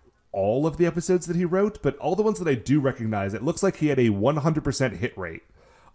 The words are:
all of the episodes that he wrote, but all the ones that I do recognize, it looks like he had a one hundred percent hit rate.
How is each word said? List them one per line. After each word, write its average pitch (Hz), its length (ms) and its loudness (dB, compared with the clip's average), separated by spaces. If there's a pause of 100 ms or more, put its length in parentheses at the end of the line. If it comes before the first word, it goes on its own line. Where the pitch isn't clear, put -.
(320)
all 110 340 0
of 147 100 -4
the 170 100 2
episodes 170 400 0
that 165 100 -4
he 180 80 2
wrote, 190 360 0
but 139 180 -2
all 170 180 -2
the 208 80 0
ones 214 160 0
that 175 80 -2
I 139 80 2
do 127 240 2
recognize, 110 520 -2
it 107 120 -6
looks 165 180 0
like 190 140 2
he 151 100 0
had 135 140 2
a 120 80 6
one 110 300 2
hundred 156 260 0
percent 127 320 0
hit 113 200 -6
rate. 85 280 -10 (500)